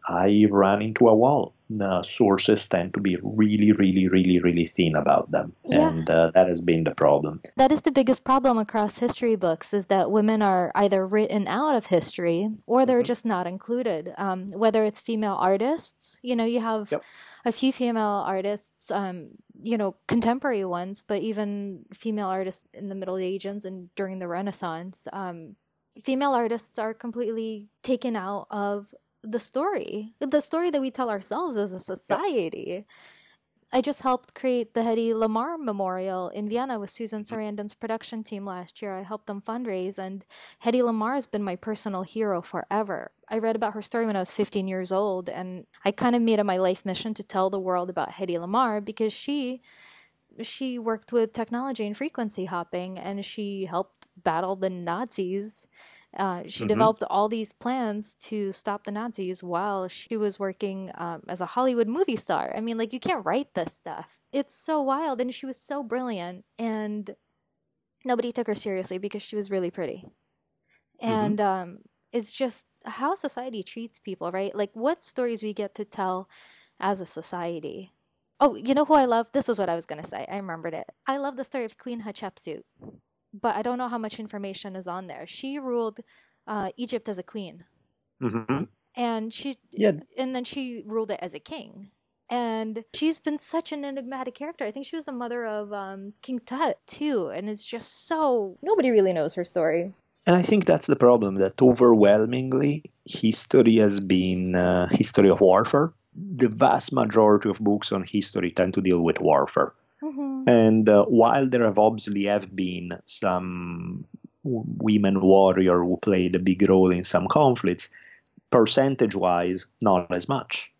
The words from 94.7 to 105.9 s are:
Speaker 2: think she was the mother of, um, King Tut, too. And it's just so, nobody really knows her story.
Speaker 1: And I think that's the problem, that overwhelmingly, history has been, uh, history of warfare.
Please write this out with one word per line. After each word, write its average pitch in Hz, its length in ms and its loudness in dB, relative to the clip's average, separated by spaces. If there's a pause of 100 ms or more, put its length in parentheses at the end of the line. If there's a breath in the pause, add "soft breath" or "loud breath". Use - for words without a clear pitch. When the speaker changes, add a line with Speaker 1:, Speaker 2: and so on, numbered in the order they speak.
Speaker 2:
think 269 140 -10
she - 100 -12
was 320 100 -8
the 294 60 -10
mother 240 340 -6
of, 208 280 -8
um, 196 480 -10
King 254 180 -6
Tut, 262 380 -2 (100)
too. 277 400 -2
And 180 220 -8
it's 208 160 -8
just - 420 -8
so, 247 540 0
nobody 320 300 4
really 190 220 6
knows 151 220 0
her 180 100 -4
story. 170 460 0 (340)
Speaker 1:
And 175 100 8
I 180 60 6
think 190 240 4
that's 160 220 4
the 147 80 4
problem, 120 400 6
that 95 260 2
overwhelmingly, 127 1200 6 (220)
history 113 720 6
has 104 240 6
been, 92 560 2
uh, 90 320 4
history - 420 6
of 85 120 6
warfare. 113 500 6 (240)